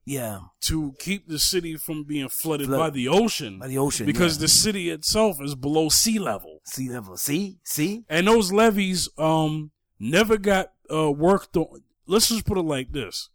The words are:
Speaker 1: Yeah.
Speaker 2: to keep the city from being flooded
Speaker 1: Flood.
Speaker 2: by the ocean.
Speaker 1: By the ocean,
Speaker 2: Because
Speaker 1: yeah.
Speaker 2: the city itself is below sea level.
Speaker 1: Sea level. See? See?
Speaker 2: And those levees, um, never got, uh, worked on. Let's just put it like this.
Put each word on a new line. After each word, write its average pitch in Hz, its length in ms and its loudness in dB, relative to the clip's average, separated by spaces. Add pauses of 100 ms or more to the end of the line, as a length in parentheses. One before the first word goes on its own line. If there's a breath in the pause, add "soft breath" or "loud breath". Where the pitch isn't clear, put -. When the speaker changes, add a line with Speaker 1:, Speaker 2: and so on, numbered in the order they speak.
Speaker 1:
Yeah. 117 360 -8 (220)
Speaker 2:
to 151 360 -2
keep 190 300 -8
the 156 100 -8
city 170 380 -2
from 151 280 -8
being 143 240 -6
flooded 147 380 -4
Speaker 1:
Flood. 135 120 0
Speaker 2:
by 156 120 0
the 127 180 -2
ocean. 151 520 0
Speaker 1:
By 131 80 -12
the 131 100 -4
ocean, 135 260 0
Speaker 2:
Because 160 320 2
Speaker 1:
yeah. 147 60 -4
Speaker 2:
the 160 60 0
city 196 420 2
itself 185 500 0
is 143 140 -8
below 151 340 0
sea 220 300 2
level. 98 460 -6
Speaker 1:
Sea 131 260 -8
level. 101 260 -10
See? 190 480 -4
See? 202 440 -2
Speaker 2:
And 170 180 2
those 214 260 6
levees, 202 640 4
um, 156 540 2 (280)
never 196 380 2
got, 196 360 0 (200)
uh, 156 180 0
worked 170 460 2
on. - 260 -4 (240)
Let's 214 220 2
just 226 160 -2
put 190 140 0
it 180 40 0
like 139 300 -4
this. 117 420 -10